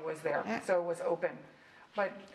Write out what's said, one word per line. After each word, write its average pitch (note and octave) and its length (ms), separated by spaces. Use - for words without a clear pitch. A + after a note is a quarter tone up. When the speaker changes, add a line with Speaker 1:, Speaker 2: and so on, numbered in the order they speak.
Speaker 1:
was D#3 140
there. D#3 260
Speaker 2:
Yeah. A3 160
Speaker 1:
So F3+ 180
it F3 60
was E3+ 160
open. E3+ 300
But, G3+ 180